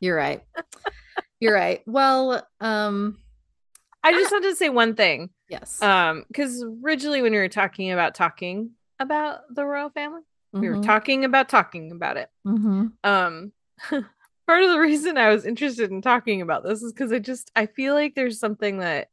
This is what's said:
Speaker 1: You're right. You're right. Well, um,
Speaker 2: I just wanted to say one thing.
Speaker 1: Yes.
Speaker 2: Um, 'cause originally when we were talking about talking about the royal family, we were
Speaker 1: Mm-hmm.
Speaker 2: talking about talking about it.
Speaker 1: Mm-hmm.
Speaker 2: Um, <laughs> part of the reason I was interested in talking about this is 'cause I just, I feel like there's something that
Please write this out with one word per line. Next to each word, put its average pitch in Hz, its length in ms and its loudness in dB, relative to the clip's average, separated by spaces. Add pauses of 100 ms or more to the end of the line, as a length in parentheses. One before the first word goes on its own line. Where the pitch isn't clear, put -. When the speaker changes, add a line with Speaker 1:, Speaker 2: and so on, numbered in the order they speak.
Speaker 1:
You're 180 160 0
right. 143 260 -2 (1000)
You're 220 140 4
right. 180 320 0
Well, 262 600 2 (140)
um, 208 580 -2 (880)
Speaker 2:
I 320 80 6
just 359 180 2
wanted 392 200 0
to 359 60 -4
say 349 120 0
one 233 260 2
thing. 180 360 2 (180)
Speaker 1:
Yes. - 340 -14
Speaker 2:
Um, 180 500 4
'cause 254 300 -4 (220)
originally 294 380 -2
when 226 100 2
we 214 60 2
were 190 100 2
talking 190 420 -2
about 175 240 0
talking 185 560 -4 (300)
about 294 400 -4 (120)
the 285 120 -4
royal 285 260 -6
family, 302 300 -10 (320)
we 208 160 -2
were 226 80 -2
Speaker 1:
Mm-hmm. 202 80 -2
Speaker 2:
talking 220 400 2
about 262 240 2
talking 170 420 0
about 170 280 -6
it. - 100 -8 (180)
Speaker 1:
Mm-hmm. 208 400 0 (160)
Speaker 2:
Um, 185 500 0 (160)
<laughs> - 220 -18 (560)
part 339 160 6
of 370 80 6
the 339 80 4
reason 302 400 2
I 220 120 6
was 214 140 2
interested 233 460 -4
in 190 120 -8
talking 233 400 2
about 160 200 -2
this 214 200 -6
is 233 100 -10
'cause 240 180 -4
I 247 80 0
just, 247 380 -10
I 220 100 2
feel 269 280 -2
like 294 200 0
there's 247 240 -2
something 208 400 -4
that 170 340 -4